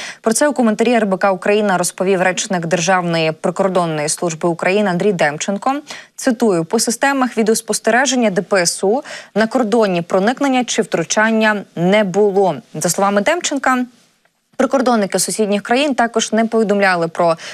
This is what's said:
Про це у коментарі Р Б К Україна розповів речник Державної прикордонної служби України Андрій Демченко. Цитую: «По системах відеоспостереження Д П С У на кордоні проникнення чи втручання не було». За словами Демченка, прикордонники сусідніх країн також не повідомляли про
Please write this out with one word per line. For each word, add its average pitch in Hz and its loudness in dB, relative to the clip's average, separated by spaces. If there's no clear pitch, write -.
Про 226 0
це 294 2
у 285 0
коментарі 226 2
Р 226 2
Б 190 -2
К 202 2
Україна 202 0
розповів 180 0
речник 180 -2
Державної 170 0
прикордонної 170 -2
служби 170 -4
України 185 0
Андрій 180 0
Демченко. 175 -2
Цитую: 214 2
«По 226 -2
системах 254 0
відеоспостереження 226 0
Д 185 -2
П 180 0
С - -6
У 226 2
на 214 2
кордоні 214 0
проникнення 247 0
чи - -4
втручання 214 0
не 196 2
було». 190 2
За 165 -4
словами 196 0
Демченка, 269 0
прикордонники 247 0
сусідніх 202 -2
країн 269 0
також 233 -2
не 220 2
повідомляли 196 0
про 170 0